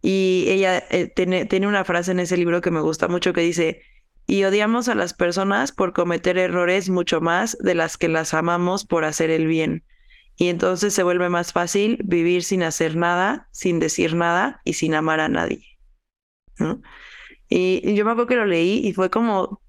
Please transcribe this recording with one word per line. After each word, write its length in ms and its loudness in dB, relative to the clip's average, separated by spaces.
Y 460 2
ella, 420 0
eh, 240 0
tiene, 320 0
tiene 220 0
una 160 0
frase 260 -2
en 80 0
ese 180 -2
libro 240 0
que 120 -2
me 80 0
gusta 260 -2
mucho 260 0
que 80 0
dice, 420 0
"Y 160 2
odiamos 460 2
a 80 0
las 180 -2
personas 560 0
por 220 -2
cometer 460 0
errores 520 0
mucho 300 0
más 400 0
de 160 2
las 200 -2
que 120 0
las 260 -2
amamos 500 0
por 200 0
hacer 260 0
el 160 2
bien. 380 -2
Y 100 4
entonces 440 0
se 100 0
vuelve 280 2
más 220 -2
fácil 520 0
vivir 380 2
sin 200 0
hacer 340 -2
nada, 560 0
sin 280 -2
decir 360 0
nada 480 0
y 100 -2
sin 200 -2
amar 260 0
a 80 0
nadie", 360 -2
¿no? 240 -4
Y, 400 0
y 60 2
yo 100 2
me 60 0
acuerdo 180 -2
que 80 2
lo 100 0
leí 400 2
y 60 -2
fue 160 0
como 600 -2